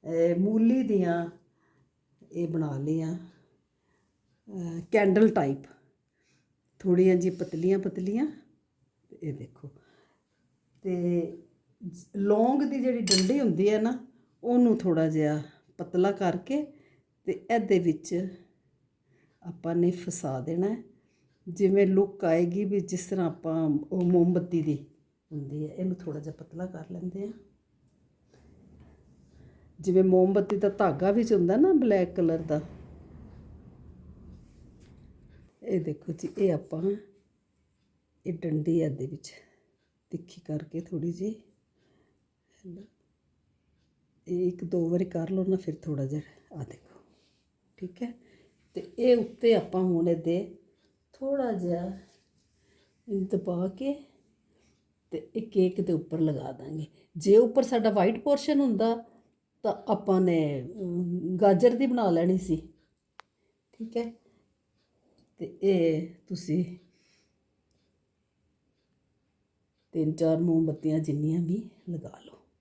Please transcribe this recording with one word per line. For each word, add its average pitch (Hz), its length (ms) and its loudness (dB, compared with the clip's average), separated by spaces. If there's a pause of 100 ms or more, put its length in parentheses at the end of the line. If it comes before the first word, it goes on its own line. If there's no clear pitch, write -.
ਅਹ, 170 340 2
ਮੂਲੀ 226 440 4
ਦੀਆਂ 175 440 0 (1040)
ਇਹ 170 160 -4
ਬਣਾ 156 300 -4
ਲਈਆਂ, 160 360 -4 (1300)
ਅਹ, 170 320 -8 (120)
ਕੈਂਡਲ 208 360 6
ਟਾਈਪ, 139 340 0 (1160)
ਥੋੜ੍ਹੀਆਂ 185 380 4
ਜਿਹੀ 180 200 0
ਪਤਲੀਆਂ 175 420 0
ਪਤਲੀਆਂ। 196 480 -4 (960)
ਇਹ 151 120 -6
ਦੇਖੋ, - 360 -16 (1120)
ਤੇ 185 120 -4 (1200)
ਲੌਂਗ 220 460 2
ਦੀ 277 180 -2
ਜਿਹੜੀ 240 200 0
ਡੰਡੀ 190 400 2
ਹੁੰਦੀ 196 300 2
ਹੈ 214 100 2
ਨਾ, 247 260 -2 (360)
ਉਹਨੂੰ 240 360 4
ਥੋੜ੍ਹਾ 160 300 2
ਜਿਹਾ 151 340 0 (360)
ਪਤਲਾ 185 340 0
ਕਰਕੇ 202 540 -2 (580)
ਤੇ - 260 -6
ਇਹਦੇ 220 280 2
ਵਿੱਚ 170 500 -2 (1120)
ਆਪਾਂ 175 320 -8
ਨੇ 175 160 4
ਫਸਾ 135 500 -6
ਦੇਣਾ 165 280 -2
ਹੈ। 233 140 -6 (640)
ਜਿਵੇਂ 196 380 4
ਲੁੱਕ 190 380 2
ਆਏਗੀ 175 400 2
ਵੀ, 196 160 0
ਜਿਸ 180 260 -6
ਤਰ੍ਹਾਂ 185 200 -2
ਆਪਾਂ 160 380 -4 (280)
ਉਹ 180 120 0
ਮੋਮਬੱਤੀ 175 580 2
ਦੀ 147 240 -4 (440)
ਹੁੰਦੀ 147 380 -8
ਹੈ, - 60 -14
ਇਹਨੂੰ 185 220 -4
ਥੋੜ੍ਹਾ 151 240 -10
ਜਿਹਾ 151 180 -12
ਪਤਲਾ 165 280 -12
ਕਰ 160 240 -12
ਲੈਂਦੇ 180 360 -10
ਹਾਂ। 226 60 -10 (2500)
ਜਿਵੇਂ 185 240 6
ਮੋਮਬੱਤੀ 190 520 4
ਦਾ 202 120 2
ਧਾਗਾ 185 420 0
ਵਿੱਚ 226 220 2
ਹੁੰਦਾ 185 240 4
ਨਾ 349 160 6
ਬਲੈਕ 202 440 4
ਕਲਰ 165 220 2
ਦਾ। 160 220 -2 (3000)
ਇਹ 190 180 -2
ਦੇਖੋ 156 320 -8
ਜੀ, 160 160 -10 (100)
ਇਹ 196 140 2
ਆਪਾਂ 160 300 -4 (1400)
ਇਹ 165 120 -6
ਡੰਡੀ 160 420 -2
ਇਹਦੇ 147 260 -4
ਵਿੱਚ - 260 -14 (800)
ਤਿੱਖੀ - 300 -14
ਕਰਕੇ 156 400 -10
ਥੋੜ੍ਹੀ 170 320 -6
ਜਿਹੀ, 202 220 -6 (3000)
ਇਹ 180 220 -2
ਇੱਕ 180 160 -6
ਦੋ 170 240 -2
ਵਾਰੀ 175 160 0
ਕਰ 170 260 -6
ਲਓ 185 140 -2
ਨਾ, 185 120 0
ਫਿਰ 175 180 -6
ਥੋੜ੍ਹਾ 139 320 -6
ਜਿਹਾ, 147 140 -4 (380)
ਆਹ 135 60 -10
ਦੇਖੋ, - 360 -20 (760)
ਠੀਕ 185 260 -14
ਹੈ। 240 120 -12 (600)
ਤੇ - 240 -14
ਇਹ 247 180 6
ਉੱਤੇ 226 380 2
ਆਪਾਂ 185 280 0
ਹੁਣ 175 260 2
ਇਹਦੇ 170 500 -2 (540)
ਥੋੜ੍ਹਾ 269 400 -4
ਜਿਹਾ 180 460 -4 (1300)
ਦਬਾ 180 380 -2
ਕੇ 269 260 -4 (1160)
ਤੇ - 260 -12
ਇਹ 220 140 -8
ਕੇਕ 185 300 0
ਦੇ 175 120 -2
ਉੱਪਰ 160 280 -4
ਲਗਾ 131 320 -2
ਦਾਂਗੇ। 151 340 -12 (300)
ਜੇ 196 200 6
ਉੱਪਰ 247 260 6
ਸਾਡਾ 226 280 2
ਵਾਈਟ 202 320 2
ਪੋਰਸ਼ਨ 285 380 2
ਹੁੰਦਾ 226 460 0 (560)
ਤਾਂ - 260 -4
ਆਪਾਂ 196 320 2
ਨੇ, 160 420 2
ਅਮ, 180 720 -6
ਗਾਜਰ 196 380 6
ਦੀ 262 120 0
ਬਣਾ 240 240 0
ਲੈਣੀ 175 280 2
ਸੀ, 160 300 -4 (1040)
ਠੀਕ 226 240 -10
ਹੈ। 233 160 -6 (1300)
ਤੇ - 240 -12
ਇਹ 170 520 2 (120)
ਤੁਸੀਂ 175 500 -4 (3250)
ਤਿੰਨ 156 200 -2
ਚਾਰ 160 240 0
ਮੋਮਬੱਤੀਆਂ 160 600 0
ਜਿੰਨੀਆਂ 156 420 -2
ਵੀ 180 300 -4 (200)
ਲਗਾ 170 340 -12
ਲਓ - 140 -20 (220)